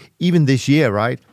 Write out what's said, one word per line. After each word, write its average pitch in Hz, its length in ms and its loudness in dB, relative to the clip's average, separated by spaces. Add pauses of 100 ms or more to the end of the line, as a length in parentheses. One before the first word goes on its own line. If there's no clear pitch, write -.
(180)
even 170 280 0
this 131 220 0
year, 143 220 2
right, 113 300 -4 (120)